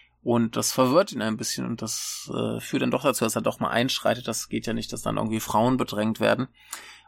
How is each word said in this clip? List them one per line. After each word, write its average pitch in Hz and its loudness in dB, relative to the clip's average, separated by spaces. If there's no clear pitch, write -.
Und 117 4
das - 0
verwirrt 139 4
ihn - -4
ein 110 0
bisschen - -4
und 120 -6
das, - -8
äh, 117 -2
führt 131 -2
dann 123 2
doch 123 0
dazu, 135 2
dass 113 0
er 113 0
doch 113 -2
mal - 0
einschreitet. 120 0
Das - -6
geht 113 -4
ja 117 -2
nicht, 117 -6
dass 117 -6
dann 110 -2
irgendwie 110 -2
Frauen 120 2
bedrängt 107 -2
werden. 113 2